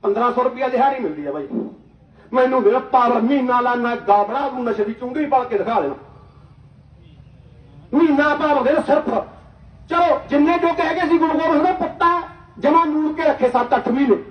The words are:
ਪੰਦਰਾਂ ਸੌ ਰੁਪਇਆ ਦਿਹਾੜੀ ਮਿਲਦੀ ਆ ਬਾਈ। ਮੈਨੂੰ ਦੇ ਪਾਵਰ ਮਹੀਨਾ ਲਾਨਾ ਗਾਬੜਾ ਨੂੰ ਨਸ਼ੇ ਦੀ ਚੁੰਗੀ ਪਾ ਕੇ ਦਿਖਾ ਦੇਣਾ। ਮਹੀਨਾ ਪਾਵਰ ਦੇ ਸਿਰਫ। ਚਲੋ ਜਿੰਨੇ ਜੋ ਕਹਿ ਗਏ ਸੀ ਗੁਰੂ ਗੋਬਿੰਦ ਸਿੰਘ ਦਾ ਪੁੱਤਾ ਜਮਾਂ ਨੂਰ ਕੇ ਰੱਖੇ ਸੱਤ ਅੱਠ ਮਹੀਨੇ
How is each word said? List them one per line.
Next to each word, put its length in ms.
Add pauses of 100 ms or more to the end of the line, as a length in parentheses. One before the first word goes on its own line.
ਪੰਦਰਾਂ 280
ਸੌ 100
ਰੁਪਇਆ 260
ਦਿਹਾੜੀ 340
ਮਿਲਦੀ 240
ਆ 60
ਬਾਈ। 140 (840)
ਮੈਨੂੰ 300
ਦੇ 160 (140)
ਪਾਵਰ 280
ਮਹੀਨਾ 400
ਲਾਨਾ 340 (140)
ਗਾਬੜਾ 420
ਨੂੰ 140
ਨਸ਼ੇ 200
ਦੀ 80
ਚੁੰਗੀ 340
ਪਾ 180
ਕੇ 140
ਦਿਖਾ 220
ਦੇਣਾ। 140 (2000)
ਮਹੀਨਾ 400
ਪਾਵਰ 280
ਦੇ 120 (120)
ਸਿਰਫ। 220 (800)
ਚਲੋ 300 (100)
ਜਿੰਨੇ 300
ਜੋ 160
ਕਹਿ 200
ਗਏ 140
ਸੀ 100
ਗੁਰੂ 140
ਗੋਬਿੰਦ 200
ਸਿੰਘ 120
ਦਾ 140
ਪੁੱਤਾ 420 (380)
ਜਮਾਂ 280
ਨੂਰ 280
ਕੇ 80
ਰੱਖੇ 280
ਸੱਤ 260
ਅੱਠ 120
ਮਹੀਨੇ 280 (140)